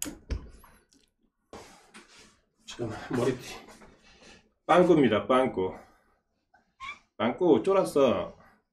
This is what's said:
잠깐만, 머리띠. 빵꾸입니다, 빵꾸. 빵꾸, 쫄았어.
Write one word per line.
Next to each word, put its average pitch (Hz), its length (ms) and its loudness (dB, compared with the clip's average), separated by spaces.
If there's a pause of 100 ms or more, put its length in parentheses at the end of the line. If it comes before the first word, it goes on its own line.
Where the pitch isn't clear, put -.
(2750)
잠깐만, 113 340 -10 (120)
머리띠. 123 500 -4 (1080)
빵꾸입니다, 147 560 4
빵꾸. 113 480 0 (1400)
빵꾸, 170 440 2
쫄았어. 139 760 0 (360)